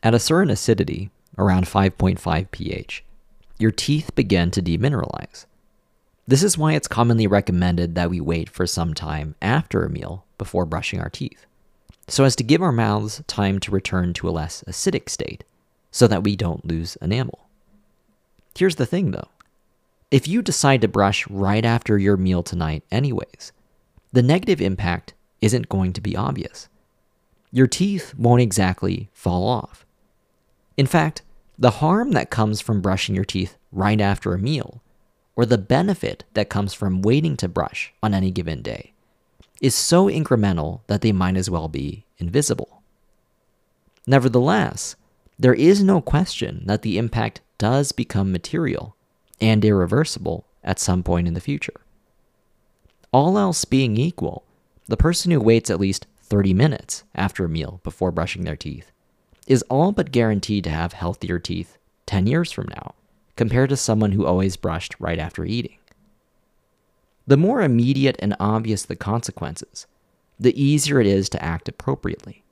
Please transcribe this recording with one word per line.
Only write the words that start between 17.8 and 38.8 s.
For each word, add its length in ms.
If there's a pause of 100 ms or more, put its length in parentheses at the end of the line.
Here's 200
the 100
thing, 260
though. 160 (840)
If 160
you 160
decide 380
to 80
brush 400
right 360
after 320
your 200
meal 260
tonight 480
anyways, 640 (600)
the 100
negative 380
impact 540 (260)
isn't 280
going 240
to 80
be 160
obvious. 520 (840)
Your 160
teeth 500
won't 260
exactly 720
fall 340
off. 400 (880)
In 100
fact, 360 (360)
the 120
harm 420
that 180
comes 300
from 200
brushing 340
your 100
teeth 320 (140)
right 300
after 320
a 60
meal, 440 (540)
or 100
the 120
benefit 680 (100)
that 160
comes 240
from 280
waiting 360
to 100
brush 440 (100)
on 120
any 160
given 320
day, 300 (680)